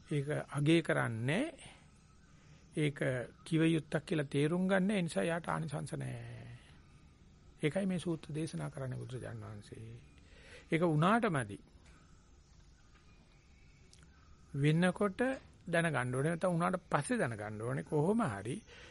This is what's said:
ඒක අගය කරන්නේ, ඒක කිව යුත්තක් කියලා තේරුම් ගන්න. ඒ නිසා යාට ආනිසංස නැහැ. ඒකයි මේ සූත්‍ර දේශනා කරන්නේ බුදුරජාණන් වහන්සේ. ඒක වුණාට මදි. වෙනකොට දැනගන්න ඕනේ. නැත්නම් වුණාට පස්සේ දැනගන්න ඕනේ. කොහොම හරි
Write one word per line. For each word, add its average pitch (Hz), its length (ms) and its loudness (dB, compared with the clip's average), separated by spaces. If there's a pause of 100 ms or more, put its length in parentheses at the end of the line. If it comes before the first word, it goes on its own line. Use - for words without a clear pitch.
ඒක 143 220 -2 (200)
අගය 147 320 4
කරන්නේ, 139 640 0 (1300)
ඒක 147 260 0 (420)
කිව 160 240 0
යුත්තක් 160 400 2
කියලා 151 220 0
තේරුම් 160 400 2
ගන්න. 190 240 4
ඒ 202 120 2
නිසා 190 220 0
යාට 170 240 -2
ආනිසංස 156 440 -2
නැහැ. 120 640 -10 (1040)
ඒකයි 190 280 0
මේ 185 120 0
සූත්‍ර 160 340 -6
දේශනා 156 380 -6
කරන්නේ 127 280 -6
බුදුරජාණන් 113 460 -10
වහන්සේ. 107 400 -14 (840)
ඒක 160 160 0
වුණාට 180 460 4
මදි. 120 300 -2 (3000)
වෙනකොට 175 680 4 (440)
දැනගන්න 151 500 0
ඕනේ. 139 160 2
නැත්නම් 175 220 0
වුණාට 175 340 0
පස්සේ 147 320 0
දැනගන්න 107 420 -4
ඕනේ. 131 240 -2
කොහොම 170 380 2
හරි 104 340 -2 (340)